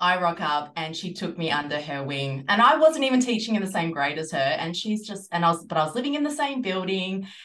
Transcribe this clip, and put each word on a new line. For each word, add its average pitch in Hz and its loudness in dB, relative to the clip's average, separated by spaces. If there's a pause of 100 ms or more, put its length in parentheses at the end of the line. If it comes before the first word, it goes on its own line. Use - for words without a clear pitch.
I 180 2
rock 170 0
up 147 -2
and 160 -6
she 180 -8
took 165 -6
me 160 -2
under 147 -2
her 143 -6
wing. 139 -4
And 220 4
I 285 8
wasn't 302 6
even 254 4
teaching 220 0
in 196 0
the 190 -4
same 165 -2
grade 147 -2
as 160 -6
her. 170 -2
And 156 0
she's 214 -2
just, 196 -10
and 175 2
I 165 6
was, 165 0
but 160 -2
I 156 4
was 156 -4
living 277 -2
in 294 -2
the 294 0
same 277 -2
building, 190 -2 (180)